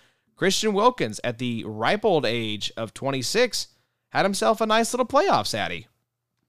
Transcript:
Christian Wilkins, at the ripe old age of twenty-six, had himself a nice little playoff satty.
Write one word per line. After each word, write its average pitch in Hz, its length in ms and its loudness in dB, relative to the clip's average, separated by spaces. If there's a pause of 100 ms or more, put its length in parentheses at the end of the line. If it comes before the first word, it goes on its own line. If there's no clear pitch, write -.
(340)
Christian 196 380 0
Wilkins, 196 520 0
at 117 140 -4
the 120 260 -4
ripe 117 400 0
old 165 200 4
age 110 520 -2
of 104 180 -6
twenty-six, 139 720 -2 (420)
had 151 140 2
himself 208 360 0
a 226 60 0
nice 220 260 2
little 247 140 -2
playoff 269 400 2
satty. 87 400 -4 (640)